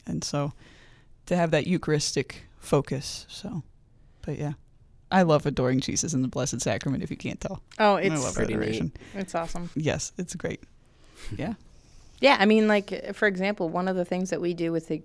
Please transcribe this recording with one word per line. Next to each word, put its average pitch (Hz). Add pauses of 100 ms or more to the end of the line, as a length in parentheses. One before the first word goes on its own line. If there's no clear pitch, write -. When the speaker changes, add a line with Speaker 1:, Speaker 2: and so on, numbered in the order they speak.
Speaker 1:
And 151
so 143 (720)
to 175
have 170
that 156
Eucharistic 156 (140)
focus. -
So, - (600)
but 151
yeah, 147 (580)
I 185
love 151
adoring 131
Jesus -
in 131
the 131
Blessed 123
Sacrament, 131
if 151
you 160
can't -
tell. - (180)
Speaker 2:
Oh, 208
Speaker 1:
I 165
Speaker 2:
it's 165
Speaker 1:
love -
Speaker 3:
pretty -
neat. 107
Speaker 1:
adoration. 113 (240)
Speaker 2:
It's 196
awesome. 170
Speaker 1:
Yes, 147
it's -
great. - (720)
Yeah. 214 (640)
Speaker 2:
Yeah, 269
I 196
mean, 214
like, 202
for 214
example, 190
one 175
of 185
the 180
things 185
that 160
we 175
do 170
with 165
the, 156